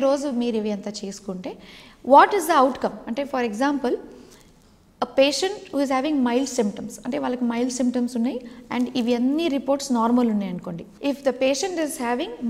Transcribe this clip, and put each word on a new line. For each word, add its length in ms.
రోజు 220
మీరు 200
ఇవి 160
అంతా 240
చేసుకుంటే 500
what 260
is 120
the 120
outcome? 340
అంటే 240
for 160
example, 460
a 20
patient 380
who 120
is 120
having 200
mild 200
symptoms, 360
అంటే 200
వాళ్ళకి 260
మైల్డ్ 300
సిమ్టమ్స్ 400
ఉన్నాయి 180
and 100
ఇవి 180
అన్ని 280
రిపోర్ట్స్ 420
నార్మల్ 360
ఉన్నాయి 200
అనుకోండి. 300
If 80
the 60
patient 320
is 80
having 260